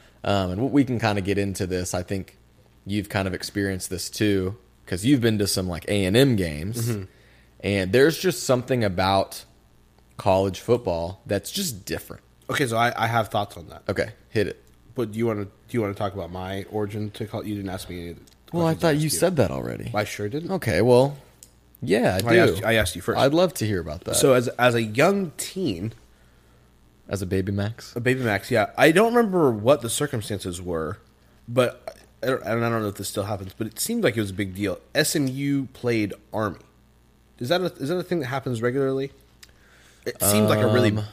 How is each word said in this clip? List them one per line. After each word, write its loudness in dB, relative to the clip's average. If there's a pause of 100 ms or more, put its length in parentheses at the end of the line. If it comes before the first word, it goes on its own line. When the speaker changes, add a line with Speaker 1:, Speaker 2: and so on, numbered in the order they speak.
(240)
Speaker 1:
Um, 0
and -2
we 6
can -2
kinda 2
get 0
into -2
this. -2
I -4
think -8 (480)
you've -4
kind 0
of -2
experienced -4
this -6
too, 0 (280)
'cause -4
you've 4
been 2
to 2
some, -2
like, -6
A 0
and 2
M 6
games, -4
Speaker 2:
Mm-hmm. -4 (580)
Speaker 1:
and 0
there's 6
just -2
something 0
about 0 (720)
college 2
football -2
that's -4
just -6
different. -10 (260)
Speaker 2:
Okay, 0
so -2
I, 4 (120)
I 2
have 0
thoughts -2
on -14
that. -18
Speaker 1:
Okay, -2 (200)
hit 0
it. -10 (340)
Speaker 2:
But -4
do -6
you 0
wanna, -4
do -14 (200)
you 0
wanna -2
talk -4
about -10
my -8
origin -4
to -10
col-, -8
you -6
didn't -6
ask -8
me -10
any -10
of -14
the -20 (300)
Speaker 1:
Well, 0
I 2
Speaker 2:
questions -6
Speaker 1:
thought 2
Speaker 2:
asked 2
Speaker 1:
you 0
Speaker 2:
you. -2
Speaker 1:
said 0
that 2
already. -6
Speaker 2:
I 0
sure -6
didn't. -6
Speaker 1:
Okay, 0
well, 6 (640)
yeah, 2
I -2
Speaker 2:
I 4
Speaker 1:
do. 8 (140)
Speaker 2:
asked, -2
I 4
asked 2
you -8
first. 0
Speaker 1:
I'd 4
love 2
to -2
hear 0
about -8
that. -4
Speaker 2:
So 6
as, 4
as 2
a 2
young 2
teen, -4 (1120)
Speaker 1:
As -6
a -6
baby -2
Max? -6
Speaker 2:
a -6
baby 0
Max, -2
yeah. 2
I 8
don't 4
remember 4
what 2
the -6
circumstances -4
were, -6 (500)
but -2 (240)
I -4
don't, 0
and 0
I 0
don't 0
know -2
if -6
this -8
still -4
happens, -8
but -6
it -12
seemed -2
like 2
it 2
was -4
a -10
big -4
deal. -2 (140)
S 0
M 0
U -2
played -2 (200)
Army. -2 (800)
Is -8
that 2
a, -2 (100)
is -6
that -2
a -4
thing -2
that -4
happens -4
regularly? 0 (920)
It -8
seemed 4
like 4
a 4
really 4
Speaker 1:
Um, -2